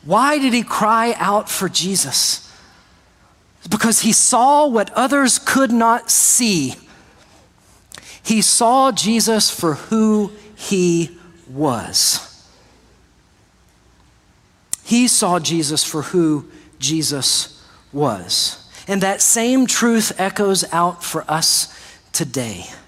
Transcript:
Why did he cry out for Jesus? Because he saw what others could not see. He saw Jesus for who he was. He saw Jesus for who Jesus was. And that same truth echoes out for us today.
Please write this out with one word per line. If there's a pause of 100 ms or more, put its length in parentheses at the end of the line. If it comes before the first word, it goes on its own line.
Why
did
he
cry
out
for
Jesus? (1300)
Because
he
saw
what
others
could
not
see. (1500)
He
saw
Jesus
for
who (240)
he (300)
was. (2750)
He
saw
Jesus
for
who (340)
Jesus (320)
was. (300)
And
that
same
truth
echoes
out
for
us (440)
today. (160)